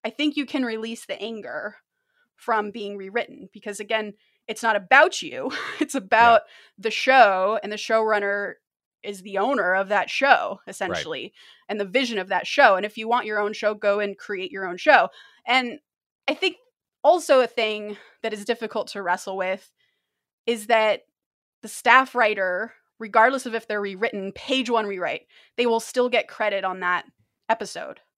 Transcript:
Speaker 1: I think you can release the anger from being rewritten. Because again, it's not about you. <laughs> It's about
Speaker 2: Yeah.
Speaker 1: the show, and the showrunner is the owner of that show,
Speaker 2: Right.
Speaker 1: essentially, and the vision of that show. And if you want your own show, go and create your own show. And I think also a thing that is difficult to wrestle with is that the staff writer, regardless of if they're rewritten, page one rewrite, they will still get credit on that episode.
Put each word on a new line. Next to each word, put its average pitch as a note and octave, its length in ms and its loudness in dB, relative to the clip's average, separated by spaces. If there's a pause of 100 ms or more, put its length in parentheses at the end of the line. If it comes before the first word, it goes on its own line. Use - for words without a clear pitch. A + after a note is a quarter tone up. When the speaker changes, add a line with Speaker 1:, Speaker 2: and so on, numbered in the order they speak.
Speaker 1:
I A#3 60 -6
think D4 260 -2
you C#4+ 80 -2
can C4 200 -2
release A3+ 420 -6
the G3 140 -10
anger G#3 560 -10 (580)
from G#3+ 360 -2
being G3+ 280 -10
rewritten. F#3+ 560 -8
Because G#3 260 -12
again, G#3+ 320 -4 (340)
it's A3+ 160 -8
not A3 140 2
about C4+ 460 4
you. C3+ 280 -8
<laughs> - 300 -10
It's D4 140 -4
about A3+ 480 4
Speaker 2:
Yeah. - 100 -20 (240)
Speaker 1:
the G#3+ 140 -6
show, G#3+ 720 4
and G#3 100 -8
the G#3+ 40 -8
showrunner G3+ 800 -2 (480)
is G3 200 -12
the G3 160 -6
owner G3+ 360 0
of F#3+ 140 -2
that G3+ 220 0
show, A#3+ 560 2
Speaker 2:
Right. F#3+ 40 -16
Speaker 1:
essentially, D#3+ 600 -8 (360)
and G#3 120 -6
the G3+ 40 -2
vision A3+ 340 -2
of F#3+ 100 -6
that F#3+ 180 -2
show. A#3+ 280 6
And F#3 100 0
if G#3 140 -10
you A3 100 -8
want A#3 180 0
your G#3+ 120 -4
own G#3 140 -2
show, G#3+ 200 -2
go G#3 280 0
and G3+ 180 -4
create F#3+ 320 -10
your F#3+ 160 -10
own F3+ 100 -8
show. A#3 340 6 (360)
And B3 320 0 (480)
I D4 80 0
think F#4 220 -2 (480)
also D4+ 360 6
a B3 60 2
thing G#3+ 500 -4 (260)
that A3 100 -4
is G#3 120 -10
difficult A3 440 -4
to G3+ 140 -10
wrestle F#3 340 -4
with F#3 340 -4 (720)
is A3 220 -4
that A3 360 2 (600)
the G#3+ 60 -16
staff B3+ 480 4
writer, G3+ 580 0 (240)
regardless A#3 480 4
of A3 80 -6
if A3+ 140 -6
they're G#3 120 -2
rewritten, G3 520 -4
page B3+ 380 -4
one A3 160 2
rewrite, F3+ 420 -6 (280)
they A#3+ 100 0
will A3+ 140 2
still B3 280 -2
get A#3 180 0
credit G3+ 380 -4
on F#3 160 -4
that F3+ 260 -2 (420)
episode. G3+ 520 -6 (180)